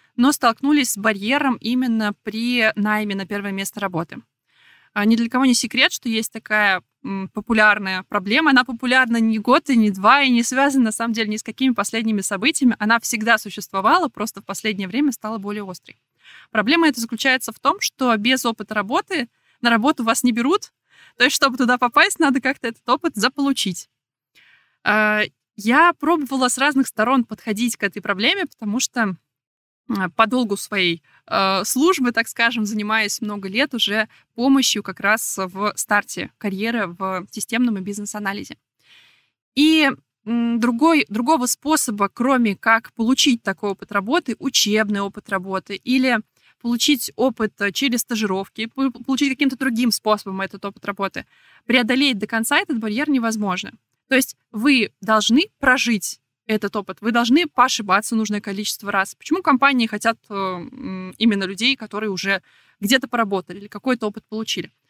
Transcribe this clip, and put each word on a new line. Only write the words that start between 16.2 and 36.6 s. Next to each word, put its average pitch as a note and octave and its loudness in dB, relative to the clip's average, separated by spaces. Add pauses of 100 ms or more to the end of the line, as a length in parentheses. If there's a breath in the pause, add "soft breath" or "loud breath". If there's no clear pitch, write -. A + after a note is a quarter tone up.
Проблема C#4+ 4
эта A#3+ -2
заключается B3+ -2
в - -20
том, F#4 0
что A#3+ 0
без B3 2
опыта A3 -6
работы A#3+ -2 (320)
на A#3+ 2
работу A#3 2
вас A3 -2
не B3 4
берут. A#3+ 0 (440 soft breath)
То A#3 2
есть, C#4 4
чтобы C4+ 2
туда B3 2
попасть, C#4+ 2
надо C#4 4
как-то C4 -4
этот - -8
опыт C#4+ 0
заполучить. C4+ -2 (920 soft breath)
А, G#3+ 0 (340)
я C#4 2
пробовала C4+ -2
с - -6
разных C4+ 2
сторон A#3+ 0
подходить A3 -4
к - -12
этой G3 -4
проблеме, C#4 -2
потому G#3+ -6
что, G#3 -2 (720)
а, G3 -2
по A3 2
долгу G#3+ 0
своей, F3 -2 (240 soft breath)
э, G3 0
службы, C#4+ 0
так A3+ -2
скажем, A#3 -2
занимаюсь G#3+ -2
много G3+ -6
лет A#3+ -2
уже A3 -2 (280 soft breath)
помощью B3+ 2
как F#3+ -10
раз G#3+ 0
в F#3+ -4
старте - -4
карьеры G#3 -4